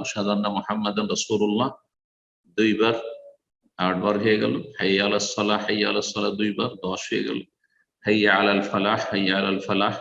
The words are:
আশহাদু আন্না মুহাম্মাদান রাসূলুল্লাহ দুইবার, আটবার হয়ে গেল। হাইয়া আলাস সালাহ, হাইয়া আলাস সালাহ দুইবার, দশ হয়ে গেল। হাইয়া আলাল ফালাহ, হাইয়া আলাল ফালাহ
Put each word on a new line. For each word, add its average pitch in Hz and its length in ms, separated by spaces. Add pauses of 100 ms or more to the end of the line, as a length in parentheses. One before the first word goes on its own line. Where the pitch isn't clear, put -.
আশহাদু 101 280
আন্না 104 200
মুহাম্মাদান 104 580
রাসূলুল্লাহ 104 640 (880)
দুইবার, 110 380 (840)
আটবার 92 400
হয়ে 110 200
গেল। 110 140 (260)
হাইয়া 98 260
আলাস 104 300
সালাহ, 104 280
হাইয়া 104 260
আলাস 104 240
সালাহ 104 180
দুইবার, 104 440
দশ 92 340
হয়ে 107 140
গেল। 113 160 (640)
হাইয়া 104 320
আলাল 101 260
ফালাহ, 104 380 (120)
হাইয়া 98 260
আলাল 98 220
ফালাহ 101 420